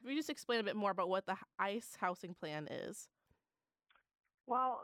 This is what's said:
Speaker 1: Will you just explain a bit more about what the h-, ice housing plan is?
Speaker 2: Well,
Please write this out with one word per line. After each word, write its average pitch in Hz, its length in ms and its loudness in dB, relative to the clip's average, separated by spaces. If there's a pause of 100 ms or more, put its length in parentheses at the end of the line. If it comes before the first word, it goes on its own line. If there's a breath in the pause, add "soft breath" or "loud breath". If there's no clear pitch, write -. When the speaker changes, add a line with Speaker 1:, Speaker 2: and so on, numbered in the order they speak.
Speaker 1:
Will 254 100 -4
you 285 40 0
just 311 140 0
explain 240 300 0
a 214 40 2
bit 202 120 0
more 202 160 2
about 185 180 2
what 190 160 2
the 185 60 2
h-, 190 60 -2 (200)
ice 202 420 -2
housing 180 340 -2
plan 151 340 -4
is? - 400 -6 (1400)
Speaker 2:
Well, 254 380 2